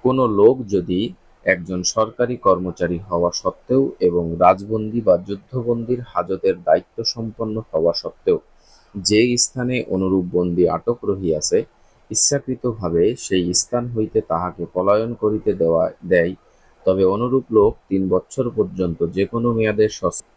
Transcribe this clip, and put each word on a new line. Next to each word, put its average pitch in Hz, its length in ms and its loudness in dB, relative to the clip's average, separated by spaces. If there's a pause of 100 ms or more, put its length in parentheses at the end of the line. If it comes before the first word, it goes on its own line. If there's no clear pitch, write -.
কোনো 131 200 2 (160)
লোক 120 160 8 (180)
যদি 90 260 0 (440)
একজন 92 360 -2 (140)
সরকারি 117 400 -2 (120)
কর্মচারী 87 520 0 (100)
হওয়া 87 220 0 (100)
সত্ত্বেও 127 420 -2 (260)
এবং 87 160 0 (200)
রাজবন্দী 107 640 0
বা 92 60 6 (120)
যুদ্ধবন্দীর 117 760 -4 (100)
হাজতের 90 460 -2 (100)
দায়িত্ব 82 300 0 (180)
সম্পন্ন 110 420 -6 (140)
হওয়া 82 300 2
সত্ত্বেও - 380 -2 (560)
যে 101 260 2 (240)
স্থানে 127 320 -4 (180)
অনুরূপ 95 300 2 (120)
বন্দী 87 280 2 (120)
আটক 117 220 -4 (120)
রহিয়াছে, 90 480 -2 (520)
ইচ্ছাকৃতভাবে 110 920 0 (220)
সেই 92 180 0 (160)
স্থান 120 240 -2 (100)
হইতে 110 240 -2 (120)
তাহাকে 87 320 -4 (120)
পলায়ন 104 360 2 (120)
করিতে 107 280 0 (100)
দেওয়া, 82 240 4 (260)
দেয়, 87 220 4 (540)
তবে 95 180 2 (100)
অনুরূপ 123 300 0 (120)
লোক 107 160 6 (160)
তিন 95 140 0 (100)
বৎসর 117 340 -2 (100)
পর্যন্ত 92 420 -2 (180)
যে 95 160 2
কোনো 117 240 0
মেয়াদে 107 300 2 (120)
সশ্রম - 380 -4